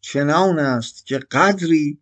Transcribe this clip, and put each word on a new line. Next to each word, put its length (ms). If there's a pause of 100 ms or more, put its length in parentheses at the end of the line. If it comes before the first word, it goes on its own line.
چنان 580
است 480
که 120
قدری 840